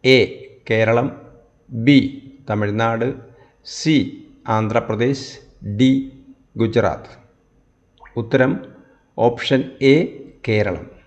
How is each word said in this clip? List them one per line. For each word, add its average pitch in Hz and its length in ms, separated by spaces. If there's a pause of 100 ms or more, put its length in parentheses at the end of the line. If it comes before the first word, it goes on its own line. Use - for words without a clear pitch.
(140)
എ - 20 (520)
കേരളം, 113 380 (640)
ബി 123 260 (520)
തമിഴ്നാട്, 110 580 (680)
സി 160 180 (600)
ആന്ധ്രാപ്രദേശ്, 110 760 (480)
ഡി 131 100 (720)
ഗുജറാത്ത്. 107 540 (1080)
ഉത്തരം 131 300 (760)
ഓപ്ഷൻ 127 340 (300)
എ - 20 (540)
കേരളം. 98 360 (220)